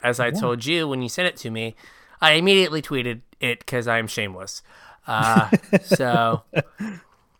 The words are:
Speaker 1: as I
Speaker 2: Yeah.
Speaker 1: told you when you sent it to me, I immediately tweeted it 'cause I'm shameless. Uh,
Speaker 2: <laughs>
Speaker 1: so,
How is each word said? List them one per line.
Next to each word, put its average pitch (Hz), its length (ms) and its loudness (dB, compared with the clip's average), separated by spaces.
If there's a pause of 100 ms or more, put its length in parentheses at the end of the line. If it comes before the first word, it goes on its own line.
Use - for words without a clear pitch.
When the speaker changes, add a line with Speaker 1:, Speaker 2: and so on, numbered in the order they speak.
Speaker 1:
as 123 160 0
I 120 100 0
Speaker 2:
Yeah. 175 120 -2
Speaker 1:
told 120 240 -2
you 160 240 -2
when 131 140 -4
you 120 80 -6
sent 180 180 -2
it 160 100 -6
to 117 120 -10
me, 113 260 -8 (460)
I 156 100 6
immediately 170 480 4
tweeted 120 400 -4 (180)
it 120 280 -4
'cause 120 200 -4
I'm 113 200 0
shameless. 95 560 -8 (440)
Uh, 110 440 4 (180)
Speaker 2:
<laughs> - 160 2
Speaker 1:
so, 117 580 0 (960)